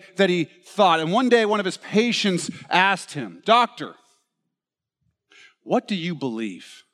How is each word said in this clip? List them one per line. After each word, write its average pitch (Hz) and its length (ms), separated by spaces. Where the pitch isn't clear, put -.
that 196 140
he 175 160
thought. 170 380
And 160 100
one 254 160
day, 233 180
one 208 140
of 190 60
his 180 100
patients 208 760
asked 185 460
him, 98 280
"Doctor, 208 520
what 202 240
do 220 60
you 175 220
believe?" 113 680